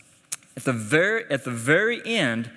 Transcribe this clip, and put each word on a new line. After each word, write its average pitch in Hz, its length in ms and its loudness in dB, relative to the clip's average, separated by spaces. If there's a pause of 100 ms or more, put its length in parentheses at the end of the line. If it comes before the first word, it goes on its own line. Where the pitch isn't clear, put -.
(560)
at - 80 -12
the 131 80 2
very, 156 580 2
at 139 140 -2
the 127 60 -6
very 165 540 2
end, 123 520 -2